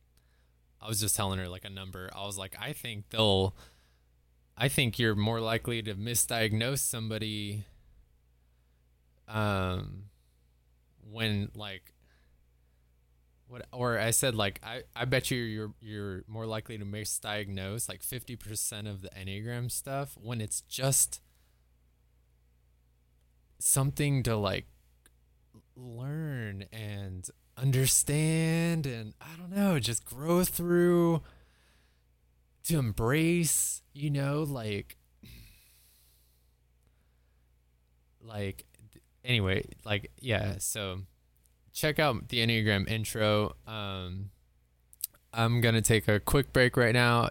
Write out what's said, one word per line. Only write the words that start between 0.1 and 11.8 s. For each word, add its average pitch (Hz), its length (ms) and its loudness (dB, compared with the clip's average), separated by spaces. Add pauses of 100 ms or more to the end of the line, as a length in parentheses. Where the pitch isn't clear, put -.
I 104 60 -16
was 110 120 -2
just 104 160 2
telling 95 240 0
her, 92 80 -4
like, 90 180 -12
a 101 40 -12
number. 95 460 -12
I 98 100 -10
was 101 120 -8
like, 98 220 -10
"I 123 140 -8
think 110 360 -10
they'll, 98 460 4 (1000)
I 120 100 2
think 127 320 2
you're 110 160 4
more 110 240 0
likely 113 440 -2
to 104 120 -6
misdiagnose 113 840 0
somebody, 107 840 -4 (1600)
um, 98 800 -2 (1040)
when, 107 460 0
like," 101 380 -14 (1500)